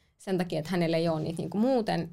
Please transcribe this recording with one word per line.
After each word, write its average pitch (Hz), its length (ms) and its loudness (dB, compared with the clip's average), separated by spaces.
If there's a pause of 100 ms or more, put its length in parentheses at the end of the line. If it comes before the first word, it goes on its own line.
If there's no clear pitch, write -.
(180)
Sen 190 200 -2
takia, 175 220 -2
että 156 120 -4
hänellä 165 260 2
ei 165 120 2
ole 156 120 0
niitä, 165 200 -4
niinku, 170 160 -4
muuten, 214 540 2